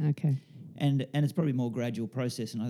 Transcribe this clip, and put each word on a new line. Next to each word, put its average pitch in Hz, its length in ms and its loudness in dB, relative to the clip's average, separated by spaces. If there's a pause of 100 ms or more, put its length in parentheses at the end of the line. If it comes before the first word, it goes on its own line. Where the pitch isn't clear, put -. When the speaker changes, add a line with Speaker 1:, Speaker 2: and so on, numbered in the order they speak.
Speaker 1:
Okay. 143 280 2 (400)
Speaker 2:
And, 139 380 2
and 147 80 4
it's 143 100 2
probably 156 180 2
a 127 40 0
more 120 160 0
gradual 117 360 -2
process, 123 460 -4
and 110 160 -4